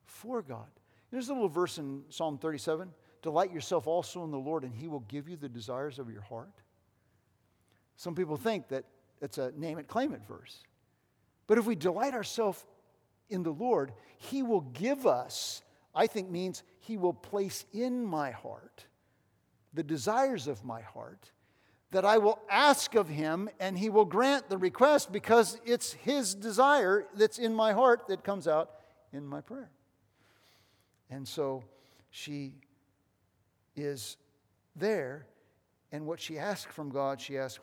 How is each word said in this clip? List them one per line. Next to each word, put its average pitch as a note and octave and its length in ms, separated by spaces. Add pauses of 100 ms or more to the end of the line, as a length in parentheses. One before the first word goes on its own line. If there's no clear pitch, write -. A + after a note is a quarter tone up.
for A#3 340
God. A#2+ 260 (440)
There's B3 180
a C#4+ 60
little A3+ 140
verse E3 280
in C#3 320
Psalm D#3 300
thirty-seven, D#3+ 500 (320)
"Delight F3 320
yourself D3+ 340
also E3+ 380
in D#3 60
the C#3+ 80
Lord, D3 260
and B2 100
he D3 140
will D3 120
give C#3 280
you F3 80
the C#3+ 120
desires B2 500
of B2 120
your G#2 120
heart." A#2 320 (1400)
Some F3 180
people D#3 240
think F#3 300
that C3+ 180 (340)
it's - 160
a C3 160
name D#3 260
it, C#3+ 80
claim B3+ 280
it G#2+ 120
verse. - 380 (840)
But A3 120
if G#3 80
we A#3 80
delight F#3 400
ourselves G#3+ 500 (640)
in F#3 140
the E3 100
Lord, D#3 400 (240)
he C4+ 260
will A3+ 200
give G#3+ 440
us, - 560 (320)
I F#3 120
think G3 240
means F3+ 320 (180)
he A3+ 160
will F3+ 160
place G3 600
in B3 320
my D3+ 240
heart - 560 (880)
the D#3+ 80
desires F3+ 640
of A#2 180
my A#2 160
heart, A2+ 500 (600)
that F#3 140
I G#3+ 140
will G#3 300
ask C4 460
of G3+ 140
him, D#3 420 (100)
and F#3+ 180
he G#3+ 120
will G#3 160
grant B3+ 420
the G3 100
request B3 540
because A3+ 540
it's A#3 260
his A#3+ 420
desire G#3 800
that's G#3+ 240
in A3+ 160
my A3 180
heart A#3+ 360
that F#3+ 160
comes F#3+ 240
out D#3 220 (420)
in C#3+ 140
my C#3+ 160
prayer. A#3 280 (1400)
And C3+ 180
so C3+ 340 (480)
she C#3+ 440 (1200)
is C#3+ 400 (580)
there, D3+ 520 (680)
and D3+ 140
what E3 120
she D#3+ 200
asked F#3 340
from D3+ 160
God, C#3 320
she C#3 160
asked C3 260